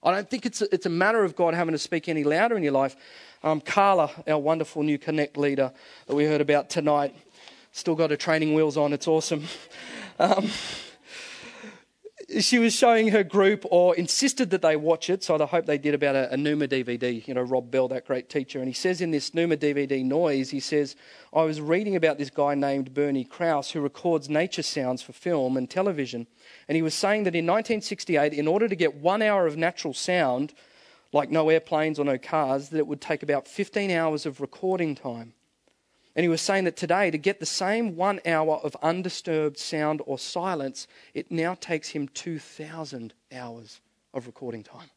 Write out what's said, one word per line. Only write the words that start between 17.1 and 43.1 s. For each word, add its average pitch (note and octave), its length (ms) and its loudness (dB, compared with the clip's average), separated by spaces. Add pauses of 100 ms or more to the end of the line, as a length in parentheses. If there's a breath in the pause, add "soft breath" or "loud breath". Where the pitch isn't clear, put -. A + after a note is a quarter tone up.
you C3+ 80 -8
know, B2+ 80 0
Rob B2 300 -2
Bell, C3 160 2
that B2+ 180 -6
great B2+ 220 -4
teacher. C#3 320 -6
And C3 80 -4
he B2+ 60 -6
says F3+ 260 -2
in E3+ 120 -2
this D3 220 -2
Numa E3 220 2
D D3 160 0
V C#3+ 140 0
D C3+ 180 -2
noise, C#3 460 0
he C#3 100 -4
says, D3 380 -2 (340 loud breath)
"I D#3+ 120 2
was D3+ 180 -2
reading F#3+ 340 0
about D#3+ 220 2
this C#3 120 -6
guy C#3+ 240 0
named C#3 400 -2
Bernie C#3 300 0
Krause D#3 480 -2
who E3 80 -4
records D3 480 -2
nature D#3+ 360 -2
sounds B2+ 380 -4
for - 120 -18
film C3 420 -2
and B2+ 140 -2
television. C#3+ 580 -4 (400 loud breath)
And D3+ 80 -2
he E3 60 2
was D#3+ 120 0
saying G#3+ 300 0
that F3 120 0
in E3 100 0
nineteen G#3+ 340 0
sixty-eight, D3+ 540 0
in D3 140 0
order G#3 200 2
to G3+ 80 -2
get D#3+ 200 0
one F3 260 0
hour G3+ 260 4
of D3 80 -2
natural E3 380 -2
sound, D3 600 0 (600 soft breath)
like C#3+ 180 2
no D#3 160 4
airplanes D#3 520 2
or D3 40 2
no C#3 140 2
cars, C#3 520 -2
that D#3 100 -2
it D3+ 80 2
would C#3+ 120 -6
take - 240 -4
about D3 240 0
fifteen G3+ 440 -4
hours D#3+ 340 0
of C#3+ 160 -8
recording F3 540 -2
time." A#2 380 -10 (800)
And E3 80 2
he F3 60 4
was E3 120 0
saying G3 220 2
that F3 120 0
today, F3+ 360 0
to D#3 80 -4
get G3 200 0
the D#3+ 60 -8
same G3+ 500 -2
one F#3+ 300 0
hour D#3+ 380 2
of D3 180 -4
undisturbed D#3+ 800 -2
sound D3+ 480 -2
or C3+ 100 -6
silence, E3+ 720 -6 (260 soft breath)
it - 160 -8
now E3+ 240 -2
takes E3 360 -6
him C#3+ 180 -6
two D#3+ 320 -10
thousand D3+ 760 -14 (180)